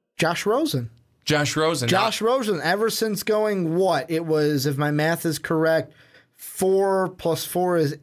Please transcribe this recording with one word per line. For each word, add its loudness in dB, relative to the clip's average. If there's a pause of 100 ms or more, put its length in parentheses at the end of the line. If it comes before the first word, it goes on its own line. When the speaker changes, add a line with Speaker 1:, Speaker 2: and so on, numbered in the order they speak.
(180)
Speaker 1:
Josh 0
Rosen. 0 (340)
Speaker 2:
Josh 0
Rosen. 0
Speaker 1:
Josh 0
Rosen, 0
ever 0
since -2
going, 0
what? 2
It -2
was, 2
if -2
my 0
math 0
is -2
correct, 0 (440)
four 0
plus -4
four 0
is 0